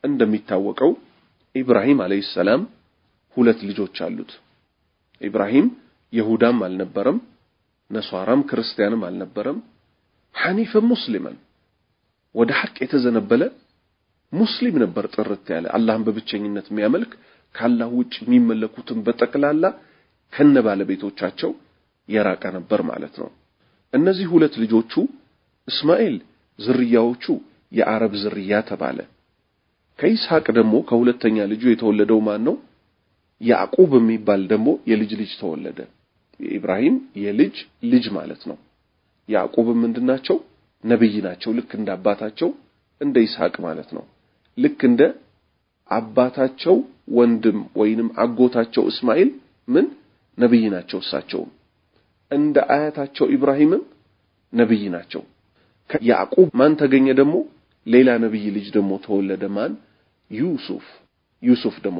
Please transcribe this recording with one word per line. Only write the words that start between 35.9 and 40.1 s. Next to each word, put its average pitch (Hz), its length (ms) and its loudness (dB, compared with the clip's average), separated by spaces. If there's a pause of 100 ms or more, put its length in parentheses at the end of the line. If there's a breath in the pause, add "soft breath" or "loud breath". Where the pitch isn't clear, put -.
የኢብራሂም 101 560 0 (200)
የልጅ 104 400 0 (280)
ልጅ 120 280 4
ማለት 78 340 -10
ነው። - 120 -12 (720)
ያዕቁብ 107 460 0
ምንድን 117 300 0
ናቸው? 131 320 0 (460)